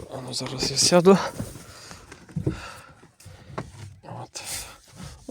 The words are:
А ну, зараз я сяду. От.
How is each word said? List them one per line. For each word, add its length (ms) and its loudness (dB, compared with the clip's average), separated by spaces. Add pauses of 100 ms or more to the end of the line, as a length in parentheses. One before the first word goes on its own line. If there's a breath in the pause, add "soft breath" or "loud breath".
(140)
А 20 -8 (100)
ну, 80 -10
зараз 360 -4
я 60 -4
сяду. 420 8 (2750 loud breath)
От. 400 -12 (880 loud breath)